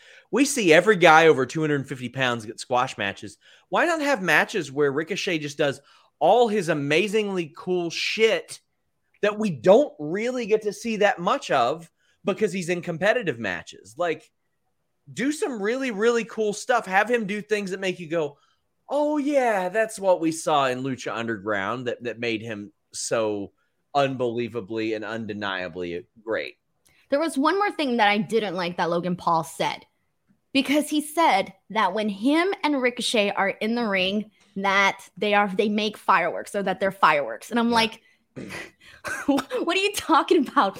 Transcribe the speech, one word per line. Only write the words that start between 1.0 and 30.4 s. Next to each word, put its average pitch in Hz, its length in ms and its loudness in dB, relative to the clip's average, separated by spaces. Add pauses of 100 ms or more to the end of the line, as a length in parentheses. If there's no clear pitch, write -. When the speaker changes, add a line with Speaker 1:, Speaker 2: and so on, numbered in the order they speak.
Speaker 1:
over 131 200 6
two 160 140 -4
hundred 147 260 -2
fifty 127 220 -8
pounds 120 360 -2
get 110 140 -12
squash 127 360 -2
matches. 98 420 -6 (320)
Why 233 180 2
not 330 140 -2
have 277 200 0
matches 165 500 2
where 143 200 2
Ricochet 165 480 -4
just 147 180 -10
does 143 240 0 (380)
all 220 280 6
his 202 220 0
amazingly 175 880 0
cool 175 320 -2
shit 208 680 -2 (640)
that 208 160 0
we 220 100 -2
don't 185 480 6
really 220 480 -4
get 214 160 2
to 208 120 -4
see 226 240 -6
that 196 200 2
much 208 320 -2
of 151 400 0 (340)
because 196 300 -2
he's 175 160 -4
in 175 140 -2
competitive 175 560 -2
matches? 95 580 -8
Like, 165 320 -4 (840)
do 220 200 -2
some 302 280 -4
really, 247 300 -2
really 226 340 2
cool 214 300 -4
stuff. - 320 0
Have 190 240 2
him 240 160 0
do 202 160 -6
things 202 300 -4
that 190 80 -6
make 185 200 -4
you 175 80 -12
go, 151 300 -4 (500)
"Oh, 294 300 0
yeah, 254 520 2
that's 220 300 -2
what 185 220 2
we 160 100 2
saw 151 360 2
in 127 160 -2
Lucha 131 300 -6
Underground 107 720 -4
that, 117 160 -6
that 113 160 -8
made 117 220 -4
him 104 300 -12 (220)
so 107 580 -4 (420)
unbelievably 117 1000 -2
and 107 100 -6
undeniably 95 1040 -6 (180)
great." 87 320 -6 (540)
Speaker 2:
There 277 100 0
was 320 180 -4
one 311 200 2
more 403 140 0
thing 285 260 -2
that 214 100 4
I 202 120 2
didn't 202 360 -2
like 175 220 -6
that 175 120 0
Logan 175 280 -2
Paul 165 260 0
said, - 420 -6 (680)